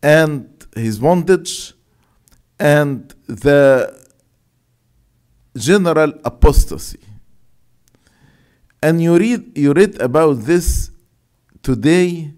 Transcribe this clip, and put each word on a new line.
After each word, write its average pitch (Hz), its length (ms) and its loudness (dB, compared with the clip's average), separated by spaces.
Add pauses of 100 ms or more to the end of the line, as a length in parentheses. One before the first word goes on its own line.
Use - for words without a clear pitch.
and 151 460 0 (260)
his 110 240 -6
bondage 170 760 -2 (840)
and 147 560 -2 (140)
the 135 680 2 (1600)
general 156 560 0 (120)
apostasy. - 760 0 (1800)
And 165 180 0
you 170 160 2
read, 220 400 -2
you 143 160 2
read 202 280 0
about 131 460 -2
this 170 440 -2 (720)
today 160 760 -2